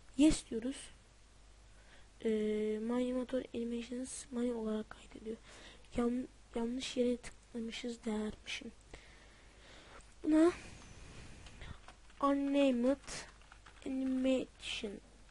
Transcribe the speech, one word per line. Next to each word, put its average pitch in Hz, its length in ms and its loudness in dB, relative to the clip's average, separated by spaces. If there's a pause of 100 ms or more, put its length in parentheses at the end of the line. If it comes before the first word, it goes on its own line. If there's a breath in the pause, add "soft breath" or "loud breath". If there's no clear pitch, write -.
(160)
Yes 294 340 8
diyoruz. 240 260 -4 (1500 loud breath)
Ee, 214 560 0
my 247 320 0
motor 254 300 0 (120)
animations 240 760 -6
manual 240 240 0
olarak 214 360 -4
kaydediyor. - 460 -10 (600 loud breath)
Yan-, 247 320 0 (260)
yanlış 240 420 -4
yere 247 200 4
tıklamışız - 880 -10
dermişim. 214 680 -6 (1500 loud breath)
Buna 311 300 8 (1700 loud breath)
unnamed 277 720 6 (920)
animation 262 1040 0 (380)